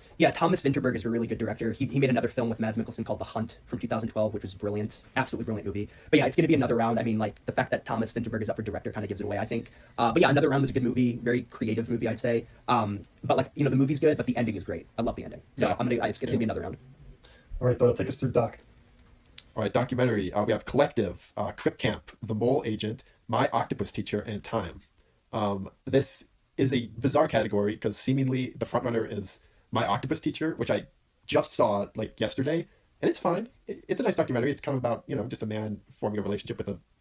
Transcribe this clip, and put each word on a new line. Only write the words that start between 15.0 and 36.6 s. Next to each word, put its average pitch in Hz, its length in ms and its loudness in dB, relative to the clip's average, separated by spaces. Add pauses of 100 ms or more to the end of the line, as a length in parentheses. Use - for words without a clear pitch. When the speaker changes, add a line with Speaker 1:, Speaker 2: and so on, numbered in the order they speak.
Speaker 1:
love 117 140 -2
the 123 80 -10
ending. - 180 -12 (140)
So 110 120 2
Speaker 2:
Yeah. - 100 0
Speaker 1:
I'm 127 100 0
gonna, 117 180 2
it's, 107 120 -2
it's 127 120 -2
gonna 113 80 2
be 113 60 2
Another 107 180 -2
Round. 98 140 -6 (840)
Speaker 2:
All 127 60 0
right, 123 120 2
Doyle, 120 140 6
take - 160 0
us - 80 -6
through 123 140 -2
doc. 117 300 0 (920)
Speaker 3:
All 110 80 -2
right, 101 100 -2
documentary. 123 600 2
Uh, 104 120 2
we 110 80 2
have - 120 0
Collective, 117 720 0
uh, 101 160 -2
Crip - 260 -2
Camp, - 340 -2 (100)
The 110 120 -4
Mole 120 300 2
Agent, 107 400 -4 (240)
My 113 240 2
Octopus 120 400 -2
Teacher, 104 280 -2
and 104 220 -8
Time. 92 380 -4 (500)
Um, 101 380 -2 (160)
this - 440 0 (280)
is 131 160 2
a 117 140 0 (120)
bizarre 135 300 2
category 104 480 0
'cause 104 220 -4
seemingly 131 580 0
the - 80 -2
frontrunner 117 460 -2
is 98 300 -8 (320)
My 113 140 2
Octopus 131 340 -2
Teacher, 156 340 -2
which - 160 -2
I 104 160 0 (400)
just - 260 0
saw, 101 340 2 (100)
like, 110 220 -4
yesterday, 151 480 0 (360)
and 330 80 2
it's - 80 -6
fine. 196 300 0 (180)
It, - 220 -10
it's 202 120 -2
a 247 40 0
nice 202 100 2
documentary. 127 380 0
It's - 100 -6
kind 139 120 -2
of 131 80 0
about, 117 240 -2
you - 100 -4
know, - 100 -2
just 127 160 -6
a 110 40 -4
man 107 340 -4 (120)
forming 107 260 -4
a 98 40 -2
relationship 101 340 -4
with 101 120 -6